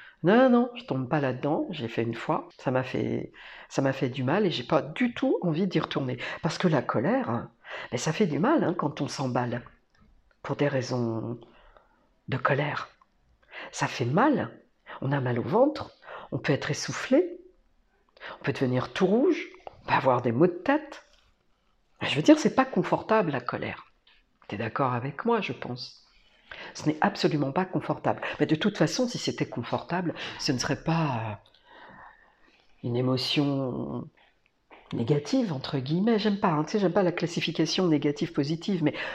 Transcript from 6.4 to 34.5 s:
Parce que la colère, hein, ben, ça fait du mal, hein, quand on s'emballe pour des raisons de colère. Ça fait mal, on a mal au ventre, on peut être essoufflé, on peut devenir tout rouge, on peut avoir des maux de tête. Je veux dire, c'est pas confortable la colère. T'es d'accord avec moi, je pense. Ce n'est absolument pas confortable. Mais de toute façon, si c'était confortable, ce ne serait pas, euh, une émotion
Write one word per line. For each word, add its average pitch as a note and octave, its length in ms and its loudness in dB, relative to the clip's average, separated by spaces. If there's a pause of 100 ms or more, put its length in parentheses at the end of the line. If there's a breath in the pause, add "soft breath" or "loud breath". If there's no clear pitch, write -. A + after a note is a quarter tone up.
Parce - 160 -2
que F3+ 120 2
la C#3 120 4
colère, F3+ 480 0
hein, A2+ 220 -4 (400 loud breath)
ben, B2 60 -4
ça D#3 160 -2
fait G#3 140 2
du C#3+ 120 0
mal, B3 240 4
hein, D3+ 140 2
quand D3 240 -4
on C3 80 -2
s'emballe B2 520 -2 (800)
pour - 140 -4
des D3 140 2
raisons A#2 680 -2 (920 soft breath)
de C3 80 -2
colère. C#3+ 500 0 (840 loud breath)
Ça C#3 140 0
fait - 180 -2
mal, F3+ 520 2 (440 loud breath)
on C3+ 100 0
a C#3+ 80 2
mal B2 180 0
au A#2 60 0
ventre, B3 480 2 (400 loud breath)
on C#3+ 60 -4
peut - 160 0
être C3 180 -2
essoufflé, - 640 0 (1040 loud breath)
on - 40 -18
peut C3+ 100 0
devenir B2+ 400 0
tout F#3+ 120 2
rouge, C4 420 4 (340)
on - 60 -14
peut - 80 2
avoir B2+ 260 4
des A#2+ 100 2
maux C#3+ 160 6
de - 40 2
tête. - 520 -2 (960)
Je - 140 -2
veux D3+ 60 2
dire, D4+ 160 10
c'est G#3 180 0
pas C4 100 4
confortable F3 640 0
la C3+ 100 -2
colère. - 500 -8 (560)
T'es G#2 100 -8
d'accord B2 360 -2
avec B2 320 -6
moi, A3+ 160 2
je - 120 -6
pense. - 520 -12 (680 loud breath)
Ce - 140 -4
n'est D#3 140 0
absolument D3 500 0
pas F3+ 140 0
confortable. - 560 -2 (180 loud breath)
Mais D3 60 4
de D#3 100 2
toute G3+ 220 0
façon, A#3+ 300 2
si A#3+ 100 -6
c'était - 280 -4
confortable, D#3+ 680 -4 (240 loud breath)
ce - 140 -2
ne B2 60 2
serait - 260 -2
pas, E3 200 2
euh, A2+ 300 -2 (1500 loud breath)
une A#2+ 120 -4
émotion C3+ 1120 -2 (840 soft breath)